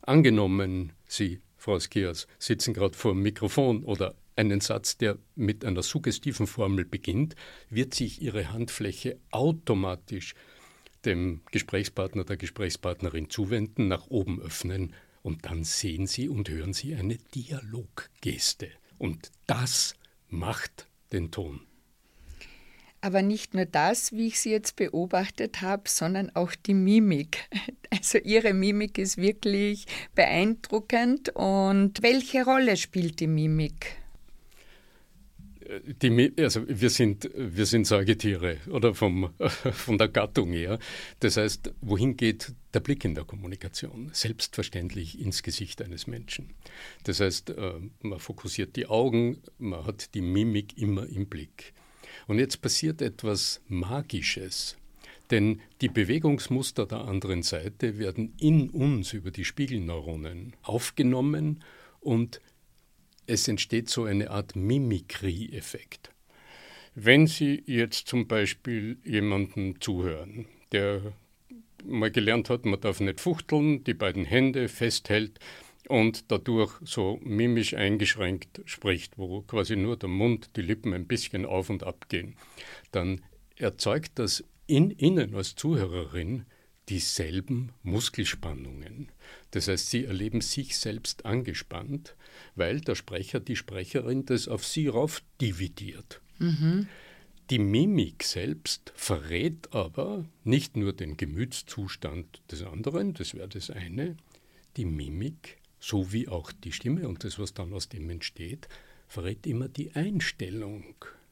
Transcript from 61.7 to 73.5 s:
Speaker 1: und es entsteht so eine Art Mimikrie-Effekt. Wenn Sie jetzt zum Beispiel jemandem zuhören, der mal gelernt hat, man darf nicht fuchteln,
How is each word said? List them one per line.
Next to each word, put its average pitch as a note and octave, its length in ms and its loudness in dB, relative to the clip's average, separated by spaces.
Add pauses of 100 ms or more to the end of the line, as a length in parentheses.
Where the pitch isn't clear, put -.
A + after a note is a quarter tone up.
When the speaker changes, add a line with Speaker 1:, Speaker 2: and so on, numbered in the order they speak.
Speaker 1:
und A#2+ 400 0 (840)
es A2 220 2
entsteht A#2 400 0
so A#2+ 160 0
eine G2+ 260 0
Art G2+ 240 -4
Mimikrie-Effekt. G2+ 1600 -2 (840)
Wenn B2+ 320 10
Sie D3 400 0
jetzt A#2+ 400 0
zum A#2+ 220 0
Beispiel A2 760 0
jemandem G2 760 0
zuhören, F#2 640 -4 (260)
der G2+ 400 0 (720)
mal A2+ 260 0
gelernt A2+ 400 2
hat, B2 160 0
man G2 140 2
darf G2+ 200 0
nicht G2 200 0
fuchteln, D3+ 640 2